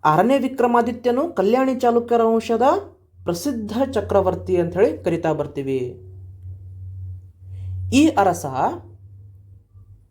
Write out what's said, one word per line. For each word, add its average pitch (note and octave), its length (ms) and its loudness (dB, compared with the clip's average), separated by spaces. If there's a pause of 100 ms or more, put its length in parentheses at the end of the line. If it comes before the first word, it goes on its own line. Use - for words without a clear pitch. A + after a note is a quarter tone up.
ಆರನೇ F#3+ 340 4
ವಿಕ್ರಮಾದಿತ್ಯನು B3 920 0
ಕಲ್ಯಾಣಿ B3+ 440 2
ಚಾಲುಕ್ಯರ A#3 460 2
ವಂಶದ A3+ 400 2 (640)
ಪ್ರಸಿದ್ಧ G#3+ 580 -4 (120)
ಚಕ್ರವರ್ತಿ F#3 640 0
ಅಂತ F3 180 0
ಹೇಳಿ B3 300 0
ಕರಿತಾ E3 280 0
ಬರ್ತೀವಿ. C3+ 680 -4 (1900)
ಈ D4 160 6
ಅರಸ F#3 380 2 (1600)